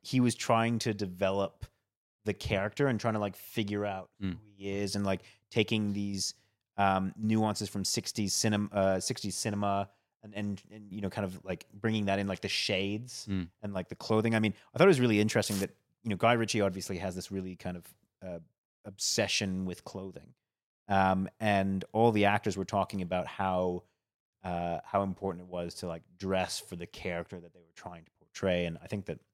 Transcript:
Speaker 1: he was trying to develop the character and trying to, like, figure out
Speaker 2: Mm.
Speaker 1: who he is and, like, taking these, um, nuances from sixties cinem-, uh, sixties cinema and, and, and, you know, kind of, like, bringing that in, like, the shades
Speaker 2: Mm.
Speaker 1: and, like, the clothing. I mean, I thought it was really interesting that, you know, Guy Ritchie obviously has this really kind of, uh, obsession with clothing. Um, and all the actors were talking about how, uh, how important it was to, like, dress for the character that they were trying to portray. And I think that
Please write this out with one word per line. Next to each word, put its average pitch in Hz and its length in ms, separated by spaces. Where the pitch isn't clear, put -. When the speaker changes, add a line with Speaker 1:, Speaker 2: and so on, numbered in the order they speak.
Speaker 1:
he 127 180
was 123 160
trying 117 440
to 110 140
develop 98 720
the 104 100
character 107 520
and 117 140
trying 113 140
to, 107 60
like, 101 140
figure 104 500
out 95 260
Speaker 2:
Mm. 92 120
Speaker 1:
who - 40
he 98 140
is 98 240
and, 101 100
like, 95 180
taking 107 420
these, 101 420
um, 95 400
nuances 107 520
from 98 160
sixties - 500
cinem-, 104 380
uh, 95 260
sixties - 380
cinema 101 520
and, 107 100
and, 101 260
and, 104 200
you 104 100
know, 98 60
kind 104 160
of, 92 200
like, 92 280
bringing 107 340
that 98 120
in, 101 80
like, 92 140
the 101 80
shades 104 840
Speaker 2:
Mm. 92 160
Speaker 1:
and, 101 100
like, 92 160
the 87 60
clothing. 113 400
I 107 60
mean, 107 140
I 117 40
thought 175 80
it - 20
was 151 100
really 113 220
interesting 107 400
that, 98 100
you 113 80
know, 95 60
Guy 117 160
Ritchie 113 300
obviously 95 360
has 92 160
this 92 160
really 92 240
kind 90 220
of, 87 80
uh, 87 120
obsession 98 840
with 90 180
clothing. 92 500
Um, 95 400
and 98 520
all 113 200
the 104 120
actors 101 320
were 95 80
talking 98 380
about 90 240
how, 92 580
uh, 85 420
how 98 180
important 92 420
it 92 40
was 87 280
to, 92 100
like, 85 160
dress 95 400
for - 180
the 85 100
character 87 540
that 85 140
they 90 60
were 82 140
trying 85 300
to - 140
portray. 90 480
And 82 160
I 85 60
think 101 180
that - 140